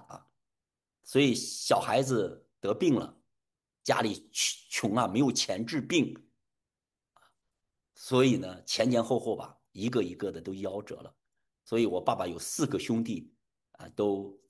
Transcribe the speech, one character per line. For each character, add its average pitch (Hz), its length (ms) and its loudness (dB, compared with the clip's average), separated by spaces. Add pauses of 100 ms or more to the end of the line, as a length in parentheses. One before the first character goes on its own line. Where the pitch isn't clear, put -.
啊， - 180 -18 (760)
所 - 180 2
以 135 140 6
小 - 440 0
孩 113 240 2
子 107 460 0 (120)
得 98 140 0
病 165 200 4
了， - 220 -2 (680)
家 123 180 2
里 110 320 -2
穷， - 580 -4
穷 107 60 0
啊， 120 100 2
没 101 140 0
有 139 100 4
钱 110 340 -2
治 147 160 -4
病， 135 480 -2 (1700)
所 127 300 2
以 123 120 6
呢， 92 280 -8
前 120 260 0
前 120 120 4
后 117 160 0
后 110 180 -2
吧， - 200 -14 (140)
一 104 180 -6
个 123 140 2
一 87 120 -6
个 98 180 -6
的 82 80 -12
都 95 120 -8
夭 98 300 -6
折 - 140 -14
了。 - 180 -20 (500)
所 113 140 0
以 117 80 4
我 90 140 0
爸 113 160 2
爸 92 100 -4
有 85 100 -6
四 - 300 -4
个 - 100 -2
兄 113 280 -2
弟 101 280 -8 (400)
啊， - 180 -20
都 98 460 -2 (140)